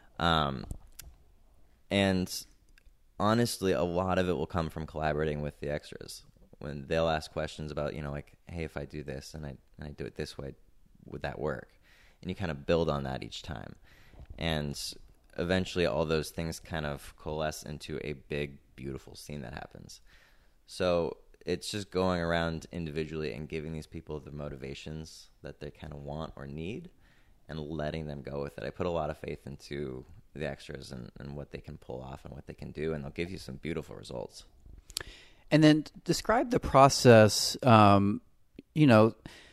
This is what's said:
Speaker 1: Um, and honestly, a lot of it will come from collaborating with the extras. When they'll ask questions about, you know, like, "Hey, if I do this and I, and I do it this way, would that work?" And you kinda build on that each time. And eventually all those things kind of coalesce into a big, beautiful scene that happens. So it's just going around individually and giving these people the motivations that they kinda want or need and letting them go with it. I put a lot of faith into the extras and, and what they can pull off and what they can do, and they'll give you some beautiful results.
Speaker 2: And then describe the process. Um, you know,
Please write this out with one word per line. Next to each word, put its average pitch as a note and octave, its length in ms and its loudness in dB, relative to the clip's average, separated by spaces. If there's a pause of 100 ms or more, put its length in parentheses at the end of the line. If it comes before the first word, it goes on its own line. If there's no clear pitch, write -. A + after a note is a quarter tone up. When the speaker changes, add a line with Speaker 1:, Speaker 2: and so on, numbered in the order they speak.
(180)
Speaker 1:
Um, D2+ 460 2 (1300)
and F#2+ 420 2 (840)
honestly, G#2+ 540 2
a C#2 100 2
lot F2+ 360 2
of F2+ 100 2
it F2+ 40 2
will D2+ 140 -2
come D#2+ 240 -2
from D#2 160 -8
collaborating D2+ 540 -2
with D2 200 -6
the D2 100 -6
extras. - 520 -10 (360)
When C#2+ 300 -10
they'll E2 200 2
ask D#2+ 240 -2
questions D#2 400 -6
about, D2 220 -4
you D#2 80 -8
know, D2 100 -6
like, D2 220 -10 (120)
"Hey, E2+ 180 -6
if D#2 120 -10
I C#2+ 80 -6
do D2 180 -10
this C#2 320 -10
and D2+ 120 -10
I, C2+ 100 -10 (220)
and D2+ 100 -12
I - 40 -10
do C#2+ 120 -10
it A#1+ 120 -12
this D2+ 200 -8
way, C#2 180 -10 (520)
would C#2+ 160 -12
that - 160 -6
work?" C#2 320 -6 (500)
And F2+ 100 -8
you F#2 40 -6
kinda E2+ 200 -4
build D#2+ 360 2
on C#2+ 140 -2
that C2 180 -6
each - 200 -12
time. G1+ 320 -12 (640)
And D2+ 400 -2 (600)
eventually F2+ 480 2
all C#2 180 0
those D#2 260 0
things E2 300 -6
kind D#2+ 240 -6
of C#2+ 320 -8
coalesce D#2 460 -4
into D2 420 -10
a D2 80 -6
big, C#2+ 460 -6 (180)
beautiful C2 380 -12
scene D2 280 -12
that A#1 120 -12
happens. - 460 -16 (680)
So F2 500 0 (300)
it's - 240 -4
just G2+ 200 -6
going F#2 300 2
around E2 520 0
individually D#2 600 -4
and D2+ 160 -10
giving D#2 240 -6
these D#2 140 -8
people D#2 340 -10
the D2 100 -16
motivations D2 1000 -10 (120)
that C#2+ 180 -14
they D2 100 -10
kinda D2+ 260 -14
want C#2+ 400 -10
or C#2 100 -12
need F#2 440 -8 (580)
and D#2 100 -8
letting D2+ 480 -6
them D2 140 -8
go C#2 220 -6
with C#2+ 160 -8
it. A1 60 -8
I C#2 60 -6
put F2+ 160 -4
a F2+ 40 -2
lot D#2+ 180 -2
of D2+ 80 -6
faith - 300 -10
into C#2 580 -8 (300)
the D2 120 -6
extras C#2 460 -10
and, A#1+ 260 -12
and C#2 180 -10
what C#2+ 160 -10
they C#2 60 -10
can C#2+ 200 -14
pull B1+ 240 -12
off C2+ 240 -12
and C#2 80 -14
what C#2+ 120 -14
they C#2+ 80 -14
can - 160 -12
do, D#2 220 -2
and D2 100 -4
they'll C#2+ 80 -10
give F2 200 -6
you F#2 80 -10
some C2 180 -12
beautiful D2+ 400 -8
results. - 480 -12 (1080)
Speaker 2:
And D#3 140 8
then D3+ 200 8 (200)
describe A#3 480 2
the - 80 2
process. B2 1040 8
Um, G2+ 560 8 (520)
you D3+ 140 6
know, A2 300 10 (360)